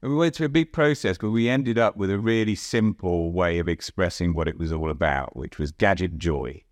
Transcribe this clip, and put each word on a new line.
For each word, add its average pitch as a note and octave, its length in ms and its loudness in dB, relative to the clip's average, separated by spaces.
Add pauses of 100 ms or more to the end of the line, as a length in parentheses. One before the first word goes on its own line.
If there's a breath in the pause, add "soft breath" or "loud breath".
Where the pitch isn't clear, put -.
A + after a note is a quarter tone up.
And C3 100 -4
we D3 60 0
went E3 180 2
through D#3+ 120 -2
a - 20 -2
big D#3+ 240 0
process, D3 460 2
but G#2+ 100 -2
we A#2 200 2
ended B2 280 0
up A2 200 2
with G2 120 0
a G2 80 0
really A2 380 2
simple F2+ 760 0
way F2 280 2
of E2+ 80 -2
expressing E2+ 680 -2
what D#2+ 140 -2
it D#2+ 100 -4
was D#2+ 140 -4
all D#2+ 180 -2
about, D2 460 -2
which - 240 -10
was D2 120 -4
gadget F#2 460 0
joy. D2+ 540 -4